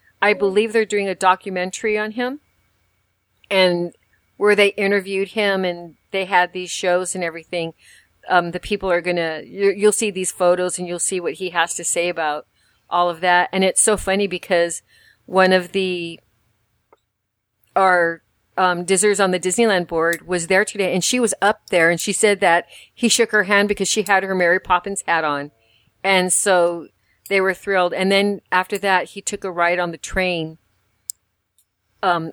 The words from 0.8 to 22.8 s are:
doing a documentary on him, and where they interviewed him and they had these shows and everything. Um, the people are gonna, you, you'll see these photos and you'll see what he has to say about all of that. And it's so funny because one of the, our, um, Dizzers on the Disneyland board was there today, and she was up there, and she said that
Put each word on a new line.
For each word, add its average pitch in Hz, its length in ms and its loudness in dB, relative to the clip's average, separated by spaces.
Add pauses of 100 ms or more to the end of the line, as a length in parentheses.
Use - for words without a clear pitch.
doing 196 240 -2
a 185 60 -4
documentary 185 840 0
on 214 140 -4
him, 247 280 -6 (1080)
and 175 440 2 (440)
where 208 180 4
they 202 140 6
interviewed 196 600 -2
him 196 360 0
and 175 300 -8 (160)
they 190 140 -2
had 180 280 2
these 180 180 -10
shows 180 440 -2
and 185 80 -4
everything. 165 500 -6 (560)
Um, 175 220 2
the 175 80 -8
people 196 300 -4
are 175 120 0
gonna, 165 420 -4
you, 196 280 0
you'll 208 200 4
see 208 200 -2
these 185 200 -6
photos 180 480 0
and 180 80 -6
you'll 175 120 -6
see 185 200 -4
what 170 140 -4
he 185 160 -8
has 170 260 -2
to 175 80 -12
say 170 240 -2
about 156 380 -4 (440)
all 175 200 0
of 165 120 -8
that. 180 300 4
And 190 120 0
it's 185 180 0
so 214 160 2
funny 196 300 -2
because 170 540 -2 (440)
one 185 260 4
of 180 220 0
the, 180 460 -6 (1600)
our, 175 460 2 (360)
um, 180 280 0
Dizzers 196 380 2
on 185 80 2
the 180 80 0
Disneyland 185 480 0
board 165 400 -2
was 170 200 -4
there 190 180 2
today, 190 280 -2
and 180 100 0
she 254 160 0
was 233 220 0
up 233 280 2
there, 170 200 4
and 170 100 -2
she - 120 -4
said 202 300 2
that 170 240 4 (280)